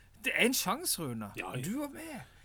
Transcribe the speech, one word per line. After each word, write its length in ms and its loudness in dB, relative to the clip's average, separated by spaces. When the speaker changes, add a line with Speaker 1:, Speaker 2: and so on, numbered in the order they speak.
Speaker 1:
Det 100 0
er 140 6
en 80 6
sjanse, 480 2
Rune. 320 -4
Speaker 2:
Ja, 220 -6
ja. 40 -2
Speaker 1:
Du 220 -2
og 100 -6
meg. 300 -10